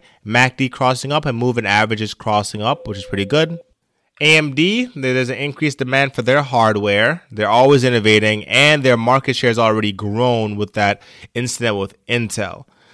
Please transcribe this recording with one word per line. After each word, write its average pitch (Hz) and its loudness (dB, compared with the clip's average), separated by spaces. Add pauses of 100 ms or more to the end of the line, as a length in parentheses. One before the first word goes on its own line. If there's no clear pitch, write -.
(240)
mac 123 0
D 131 -2
crossing 131 -2
up 151 -2
and 123 -4
moving 120 -2
averages 107 0
crossing 104 -4
up, 120 -4
which 101 -10
is 98 -14
pretty 98 -6
good. 165 -2 (640)
A 156 4
M 151 0
D, 202 0 (100)
there, 131 -2
there's 127 0
an 120 -6
increased 143 -4
demand 135 -2
for 123 -4
their 131 2
hardware. 110 0
They're 104 -2
always 127 6
innovating, 107 2
and 143 2
their 123 4
market 123 0
share 123 0
has 110 0
already 110 2
grown 107 -2
with 104 -6
that 104 0 (320)
incident 120 -4
with 98 -8 (120)
Intel. 107 -6 (280)